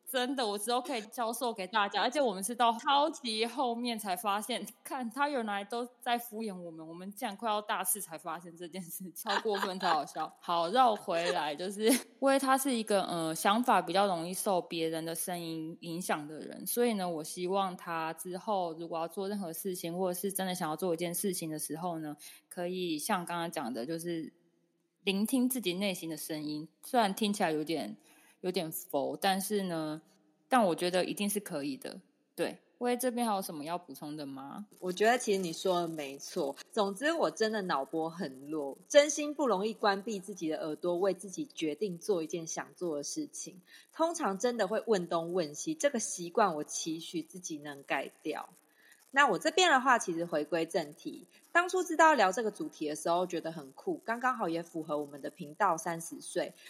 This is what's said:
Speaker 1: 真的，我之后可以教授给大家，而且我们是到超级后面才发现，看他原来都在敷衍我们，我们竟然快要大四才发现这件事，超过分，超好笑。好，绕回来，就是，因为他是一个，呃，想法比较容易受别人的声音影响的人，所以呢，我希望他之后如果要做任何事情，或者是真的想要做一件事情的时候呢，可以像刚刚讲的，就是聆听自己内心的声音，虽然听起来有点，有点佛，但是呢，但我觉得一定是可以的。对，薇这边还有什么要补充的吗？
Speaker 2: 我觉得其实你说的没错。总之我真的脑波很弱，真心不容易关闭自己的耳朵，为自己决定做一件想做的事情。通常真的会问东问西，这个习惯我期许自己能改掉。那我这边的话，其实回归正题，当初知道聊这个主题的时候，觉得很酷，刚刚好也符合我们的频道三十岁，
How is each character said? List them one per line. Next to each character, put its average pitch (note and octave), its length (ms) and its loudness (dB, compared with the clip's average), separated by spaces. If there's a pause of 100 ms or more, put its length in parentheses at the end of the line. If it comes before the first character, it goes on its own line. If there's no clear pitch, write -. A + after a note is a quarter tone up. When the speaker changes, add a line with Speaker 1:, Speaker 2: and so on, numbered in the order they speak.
(120)
Speaker 1:
真 B3+ 240 0
的， B3+ 120 2
我 G3+ 100 0
之 G#3 140 -4
后 A#3+ 100 2
可 B3+ 160 -4
以 A3 40 -2
教 A3 300 -4
授 A#3+ 220 -2
给 F#3 140 -6
大 G3+ 200 4
家， - 140 2
而 - 80 4
且 C#4+ 100 2
我 B3 140 4
们 F#3+ 100 -4
是 A#3 120 -4
到 A#3 240 6
超 C#4+ 300 6
级 A3+ 360 -2
后 A#3+ 300 0
面 A#3 220 -2
才 G3+ 180 -2
发 G3+ 260 0
现， G#3+ 240 -4 (180)
看 B3+ 280 -6
他 C#4+ 180 2
原 B3 160 -2
来 G3+ 180 -2
都 A#3+ 240 -4 (140)
在 A#3+ 160 2
敷 A3+ 240 -8
衍 G#3 140 -4
我 F3 160 -10
们， D#3+ 160 -14
我 E3 40 -12
们 F#3 220 -12
竟 A#3+ 140 -6
然 G3 100 -6
快 A#3 100 -4
要 G#3 140 2
大 G#3 220 -2
四 G3 180 -2
才 D#3+ 160 -10
发 E3 220 -6
现 F3 180 -14
这 F3 100 -10
件 F3 140 -10
事， F3 220 -12 (120)
超 G3+ 260 -2
过 G#3 160 2
分， F#3+ 220 -2
超 F#3+ 100 2
好 D3+ 160 4
笑。 D#3 340 -6
好， E3+ 300 2
绕 A#3 260 8
回 F3 360 0
来， D3+ 240 0
就 F3+ 140 -4
是， G#3 140 -4
因 A#3+ 160 8 (220)
为 C4+ 180 6
他 C4+ 180 6
是 C#4 160 0
一 A3 100 2
个， G#3 200 2
呃， E3 320 -2
想 A3 280 4
法 A3 160 6
比 E3 140 0
较 G3+ 140 6
容 E3+ 200 -2
易 F#3 60 -6
受 F#3 260 2
别 E3 300 0
人 D#3+ 160 -2
的 E3 80 -4
声 F3 260 -4
音 D#3+ 420 -6
影 E3+ 200 -6
响 D#3+ 260 -2
的 D3+ 120 -12
人， - 260 -12
所 A#3+ 220 2
以 A#3 60 2
呢， F#3 140 0
我 E3 160 -4
希 F3+ 220 -6
望 F#3 320 0
他 E3 360 -4
之 F3+ 220 -8
后 F3+ 440 -2
如 E3+ 80 -8
果 E3+ 100 -4
要 E3 100 -2
做 F#3+ 220 -4
任 G#3 80 -2
何 E3+ 160 -6
事 F3+ 220 -4
情， E3+ 200 -4
或 F#3 160 2
者 F3+ 80 -4
是 G3 140 -2
真 F#3+ 140 -2
的 F3+ 80 -2
想 F3+ 120 -2
要 D#3 80 -2
做 F#3 200 0
一 - 20 0
件 E3+ 160 -2
事 F#3+ 180 0
情 E3 200 -4
的 D#3 80 -4
时 D3+ 180 -6
候 E3 220 -4
呢， D3+ 180 -8 (320)
可 F3 180 -6
以 F3+ 300 -2
像 F3+ 260 0
刚 E3+ 140 -4
刚 E3+ 140 -2
讲 C#3 200 -4
的， B2 140 -4
就 E3 140 -4
是 E3 340 -6 (680)
聆 G3 200 2
听 B3+ 240 4
自 B3+ 140 -2
己 F3+ 120 0
内 F#3+ 200 0
心 E3 160 -6
的 D#3 80 -6
声 D3+ 260 -6
音， D3+ 240 -6 (160)
虽 - 160 0
然 G3 140 4
听 G3+ 180 0
起 G3+ 120 0
来 E3 80 2
有 D#3 120 0
点， C3+ 320 -4 (460)
有 F#3 100 -2
点 E3+ 200 -2
佛， C#3 480 -2
但 G3 200 2
是 G3 240 0
呢， D#3+ 380 -4 (460)
但 A#3+ 180 6
我 E3 100 4
觉 F3 140 0
得 F3+ 160 2
一 - 80 -2
定 G3+ 160 -2
是 G3+ 100 -2
可 D#3+ 240 -6
以 C#3 120 -4
的。 - 240 -12 (360)
对， C#3+ 220 -2 (200)
薇 B3 180 0
这 B3 160 0
边 A#3 160 0
还 G#3+ 80 2
有 F#3+ 60 0
什 F#3+ 120 -8
么 D3 120 -8
要 E3+ 120 -2
补 D#3 160 -16
充 D3 220 -10
的 D3+ 100 -8
吗？ C#3 400 -10 (140)
Speaker 2:
我 F#3 120 -2
觉 G3 140 2
得 A#3+ 120 8
其 A3+ 160 0
实 F#3+ 40 4
你 F3+ 140 -2
说 F3 300 2
的 E3+ 60 0
没 C#3+ 300 -6
错。 C#3 380 -4 (160)
总 G3+ 240 0
之 C#4+ 160 2
我 C#4+ 180 2
真 G#3+ 220 0
的 A3 120 -2
脑 D3+ 200 0
波 D#3+ 260 -2
很 C#3+ 400 -8
弱， C#3+ 280 -4 (100)
真 D4 220 8
心 D4+ 240 -4
不 C#4+ 120 0
容 G#3 220 2
易 A3+ 60 -2
关 G3 280 2
闭 G#3 180 -4
自 G3+ 140 -10
己 F3+ 140 -6
的 D#3 180 -2
耳 D3+ 120 -4
朵， F3 200 0
为 F#3+ 160 4
自 F#3 160 -10
己 D#3+ 240 -8
决 D3+ 220 -2
定 F#3 220 -4
做 E3+ 260 0
一 D3+ 40 -6
件 E3 200 -6
想 D3 180 -8 (100)
做 E3 200 -4
的 C#3+ 80 -4
事 D3 240 -6
情。 F#3 320 -14 (340)
通 E4 220 0
常 G#3+ 240 -2
真 B3 160 2
的 G#3 120 2
会 G3+ 200 0
问 F#3+ 200 4
东 E3+ 260 0
问 D#3+ 200 0
西， D#4 200 -4
这 C#4+ 160 2
个 A#3+ 100 0
习 F3 300 -6
惯 G3 260 4
我 D3+ 80 -4
期 - 360 -6
许 E3 220 -6
自 F#3 180 -14
己 D#3+ 180 -8
能 C#3+ 260 -12
改 C#3 260 -2 (140)
掉。 - 260 -6 (600)
那 C#4 160 6
我 F#3+ 120 4
这 D#4 120 2
边 F#4 200 8
的 C4 100 8
话， B3 160 6
其 F#3 160 -2
实 E3 100 -2
回 D#3+ 220 0
归 E3 200 0
正 D#3+ 280 -2
题， - 340 -12 (240)
当 F4 160 4
初 F#4 160 0
知 D#4 140 -2
道 D#4+ 160 10
聊 G3+ 180 6
这 A#3 120 -2
个 G#3 80 0
主 D#3 180 -6
题 - 180 -6
的 D3 80 -4
时 E3+ 140 -2
候， F3 160 4
觉 F3 160 -2
得 D#3+ 100 -4
很 D#3 200 -12
酷， - 340 -6
刚 A#3 140 -2
刚 B3+ 180 2
好 G#3 100 -2
也 E3 140 -2
符 E3+ 220 -8
合 D3+ 160 -2
我 D3 60 -4
们 C#3+ 140 -12
的 C#3 120 -8
频 D3+ 240 -12
道 F#3 200 4
三 E3+ 240 -4
十 - 220 -12
岁， - 320 -4 (160)